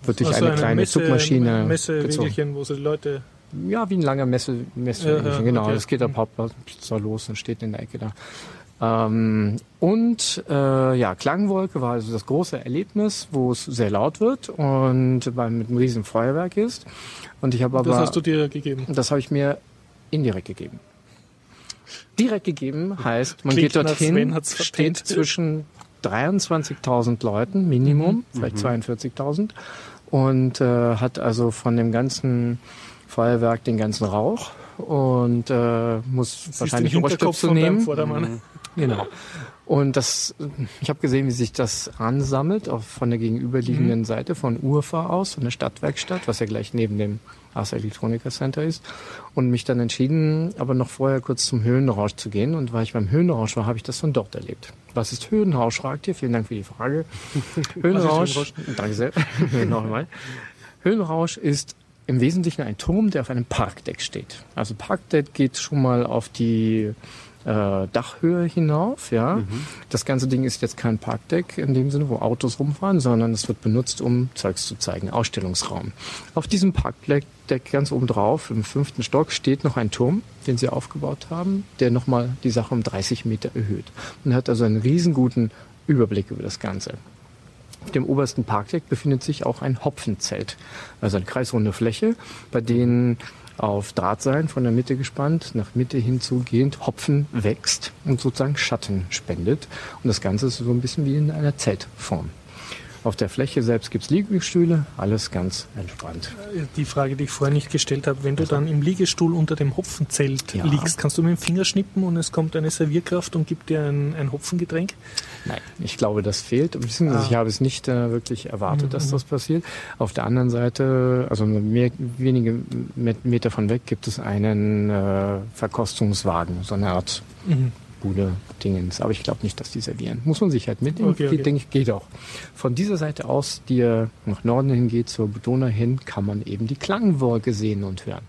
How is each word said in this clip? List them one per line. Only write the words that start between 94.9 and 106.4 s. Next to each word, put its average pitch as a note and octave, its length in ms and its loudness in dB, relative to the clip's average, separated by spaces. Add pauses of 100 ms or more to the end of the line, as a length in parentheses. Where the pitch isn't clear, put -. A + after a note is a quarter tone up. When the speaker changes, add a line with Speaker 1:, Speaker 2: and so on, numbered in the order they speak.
Speaker 1:
gespannt, C#3+ 580 -2
nach G#2+ 220 -4
Mitte B2+ 220 0
hinzugehend B2 880 0
Hopfen C#3+ 440 0
wächst - 600 -2 (140)
und C3 160 2
sozusagen C3+ 360 0
Schatten G2 520 -2
spendet. F2+ 580 -2 (360)
Und - 40 2
das A2+ 140 0
Ganze G#2+ 260 0
ist A#2+ 100 -2
so A#2+ 140 -2
ein A#2+ 100 2
bisschen B2+ 240 -2
wie C3+ 100 0
in D3+ 160 2
einer D3 260 0
Zeltform. - 720 -4 (760)
Auf A2 120 0
der G#2 140 0
Fläche C3 340 0
selbst A2+ 260 2
gibt's - 220 -2
Liegestühle, E3+ 720 2 (100)
alles G2+ 360 0
ganz F#2 340 -4 (100)
entspannt. F2 560 -10 (240)